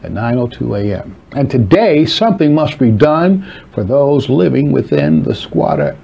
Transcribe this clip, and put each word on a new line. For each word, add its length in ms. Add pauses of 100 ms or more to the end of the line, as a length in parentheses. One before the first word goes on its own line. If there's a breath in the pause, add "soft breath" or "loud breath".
at 80
nine 260
oh 100
two 280
A 180
M. 220 (180)
And 160
today, 560
something 480
must 240
be 140
done 600 (220 loud breath)
for 100
those 460
living 420
within 520
the 120
squatter 680